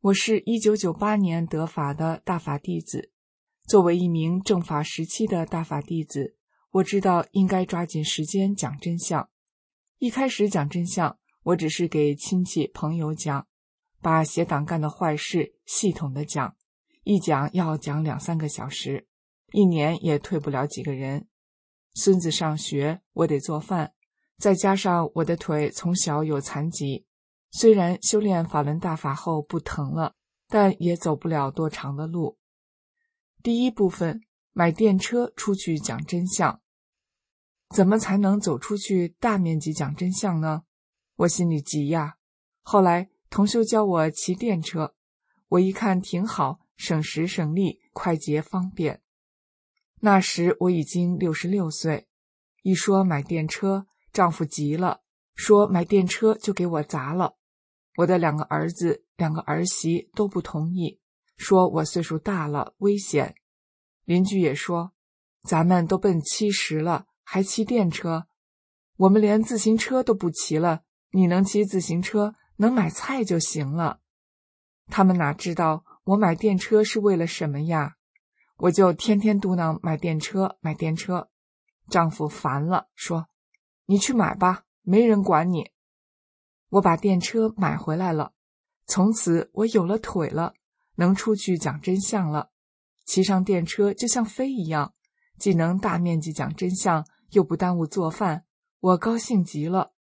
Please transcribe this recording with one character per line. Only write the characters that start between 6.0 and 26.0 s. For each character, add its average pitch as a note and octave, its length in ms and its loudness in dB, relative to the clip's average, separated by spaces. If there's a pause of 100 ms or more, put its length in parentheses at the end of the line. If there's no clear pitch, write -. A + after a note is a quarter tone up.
子， - 360 -8 (320)
我 F#3+ 120 2
知 G3 200 0
道 F3 300 2
应 F#3+ 140 4
该 F#3 200 0
抓 F3 180 -4
紧 E3 180 -4
时 D#3 220 -4
间 G3 300 0
讲 C#3+ 240 -6
真 E3+ 200 -4
相。 E3 300 -4 (680)
一 B3 100 -2
开 C4 180 -2
始 G#3 220 0
讲 D#3+ 220 0
真 F3 160 -2
相， F3+ 320 -2 (240)
我 E3+ 140 2
只 E3 120 -2
是 E3+ 180 -2
给 D3 280 2
亲 F3+ 280 -2
戚 D#3+ 260 -2
朋 D#3+ 280 -6
友 D#3 180 -4
讲， C#3+ 320 -6 (540)
把 D#3+ 240 2
邪 F3 220 -2
党 D3 180 -2
干 D#3+ 160 -4
的 D3+ 80 -2
坏 D#3 260 -2
事 D3+ 420 -4 (100)
系 - 260 0
统 C#3+ 220 -6
的 D3 100 -6
讲， C#3 320 -6 (460)
一 G3+ 160 2
讲 D3 340 0
要 E3 240 -2
讲 D3+ 260 -4
两 D#3 160 -2
三 E3 200 -4
个 D#3 100 -4
小 - 180 -10
时， C#3 420 -8 (440)
一 G3+ 140 6
年 D#3+ 360 2
也 D3+ 160 0
退 E3 200 -4
不 D3 100 -4
了 C#3 180 -2
几 - 160 -8
个 C#3+ 120 -6
人。 C3+ 340 -8 (680)
孙 F#3+ 240 4
子 E3+ 120 -2
上 D#3 260 -2
学， D3+ 460 -4 (100)
我 E3 140 0
得 D3 140 0
做 D3+ 180 -6
饭， D#3+ 360 -6 (420)
再 G3 180 2
加 G3 220 2
上 F3 380 0
我 E3 100 0
的 E3 120 0
腿 D3+ 340 -2
从 F3 260 -4
小 D3+ 260 -2